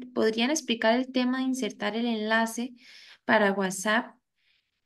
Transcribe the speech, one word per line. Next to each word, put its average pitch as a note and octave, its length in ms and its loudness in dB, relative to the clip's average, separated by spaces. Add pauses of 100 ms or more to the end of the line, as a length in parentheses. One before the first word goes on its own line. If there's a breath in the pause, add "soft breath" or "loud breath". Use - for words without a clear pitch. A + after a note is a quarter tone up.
(160)
podrían A3+ 340 2
explicar A#3 480 2
el B3+ 140 -2
tema B3+ 260 0
de C4 60 -2
insertar G#3+ 520 -4
el A#3 120 -2
enlace A3+ 640 -2 (500 loud breath)
para G#3 300 4
WhatsApp G3 600 -2 (720)